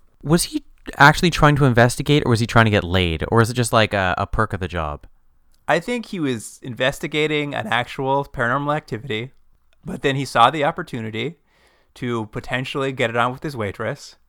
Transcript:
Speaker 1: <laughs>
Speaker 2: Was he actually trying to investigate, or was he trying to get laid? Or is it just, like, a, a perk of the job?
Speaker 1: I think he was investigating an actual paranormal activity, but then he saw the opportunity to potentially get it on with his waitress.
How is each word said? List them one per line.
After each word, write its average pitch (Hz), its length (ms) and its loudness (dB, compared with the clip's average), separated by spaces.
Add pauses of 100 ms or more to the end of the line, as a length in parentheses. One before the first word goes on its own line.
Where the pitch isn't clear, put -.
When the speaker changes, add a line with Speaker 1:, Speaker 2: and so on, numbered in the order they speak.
Speaker 1:
<laughs> - 220 -20
Speaker 2:
Was 165 220 2
he 302 180 -8 (340)
actually 156 320 6
trying 147 280 4
to 143 80 4
investigate, 123 600 4
or - 40 0
was 113 100 4
he 117 80 0
trying 113 180 6
to 107 60 2
get 98 120 4
laid? 87 440 0
Or 113 120 2
is 113 120 4
it - 20 -6
just, 120 180 -2
like, 110 220 2
a, 92 240 0
a 101 80 -2
perk - 260 -2
of - 80 -6
the 92 80 -6
job? 78 380 -6 (640)
Speaker 1:
I 156 120 2
think 240 280 -6
he 196 120 -8
was 127 440 -4
investigating 147 920 -2
an 113 140 -6
actual 135 580 -2
paranormal 139 500 -2
activity, 120 560 -8 (540)
but 180 160 -10
then 139 140 0
he 139 100 -4
saw 123 240 4
the 151 140 -2
opportunity 127 720 -6 (580)
to 120 320 -4
potentially 131 640 -6
get 127 180 0
it 113 60 -4
on 120 160 2
with 131 120 -12
his 147 120 -8
waitress. 110 600 -8 (140)